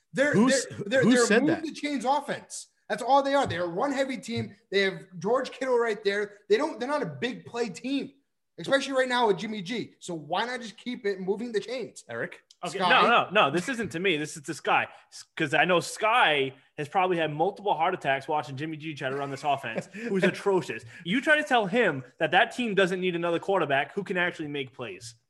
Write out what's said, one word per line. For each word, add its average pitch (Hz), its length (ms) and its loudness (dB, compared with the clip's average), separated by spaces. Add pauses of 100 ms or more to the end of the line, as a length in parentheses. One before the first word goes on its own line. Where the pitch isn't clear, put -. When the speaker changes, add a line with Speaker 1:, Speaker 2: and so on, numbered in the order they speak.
(140)
Speaker 1:
They're, 277 180 2
Speaker 2:
Who's, 262 340 4
Speaker 1:
they're, - 200 -10
they're, 254 160 2
Speaker 2:
who 220 120 6
Speaker 1:
they're 240 120 6
Speaker 2:
said 214 160 4
Speaker 1:
move 302 140 4
Speaker 2:
that? 320 80 -6
Speaker 1:
the 285 80 -8
chains 285 340 -4
offense. 262 640 -4 (200)
That's 220 140 -4
all 269 200 6
they 277 120 0
are. 269 120 4
They're 175 180 -2
a 175 40 -2
run-heavy 262 480 -2
team. 226 400 -8 (160)
They 196 80 4
have 190 140 2 (240)
George 240 340 0
Kittle 254 260 0
right 226 240 -2
there. 202 300 -2 (160)
They 208 80 6
don't, 277 240 -2
they're 247 80 -4
not 294 160 -2
a - 20 -2
big 165 400 -6
play 240 220 -6
team, 254 420 -6 (480)
especially 269 360 -2
right 262 140 2
now 247 200 2
with 185 100 2
Jimmy 214 240 -8
G. 190 380 -6
So 180 120 -12
why 165 340 -4
not 247 140 -6
just 220 160 -14
keep 240 300 -10
it 190 140 -2
moving 208 320 -4
the 208 80 -2
chains? 226 500 -10
Speaker 3:
Eric? 120 300 -8 (260)
Speaker 4:
Okay, 175 120 -8
Speaker 1:
Sky? 185 100 2 (140)
Speaker 4:
no, 185 60 6
no, 208 220 4
no. 175 220 4
This 175 160 0
isn't 226 240 -4
to 165 80 -6
me. 185 160 2
This 151 200 -6
is 151 60 -14
to 160 120 -8
Sky. 139 340 0 (240)
S-, - 120 -18 (120)
'cause 156 180 0
I 151 100 6
know 175 140 4
Sky 160 760 2 (240)
has 151 120 -6
probably 185 280 2
had 156 160 0
multiple 190 420 -2
heart 170 200 0
attacks 135 320 -2
watching 143 300 -4
Jimmy 156 200 -8
G 156 160 -10
try 143 160 -6
to 135 80 -4
run 139 140 -6
this 135 140 -8
offense, 135 460 -2
Speaker 3:
<laughs> - 20 -20
Speaker 4:
who's 202 320 -2
atrocious. 180 600 0 (200)
You 208 160 -2
try 302 160 4
to 302 80 0
tell 240 220 2
him 175 360 0 (160)
that 156 140 0
that 208 240 6
team 233 180 -2
doesn't 185 260 2
need 185 140 0
another 170 240 0
quarterback 147 560 0
who 202 80 -4
can 185 140 -6
actually 175 320 -2
make 143 260 -8
plays. 107 400 -12 (140)